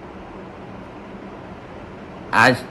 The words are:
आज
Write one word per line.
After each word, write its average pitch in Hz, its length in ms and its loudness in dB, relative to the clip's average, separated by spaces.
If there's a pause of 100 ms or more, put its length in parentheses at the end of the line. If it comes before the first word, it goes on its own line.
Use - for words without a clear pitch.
(2250)
आज 120 220 10 (160)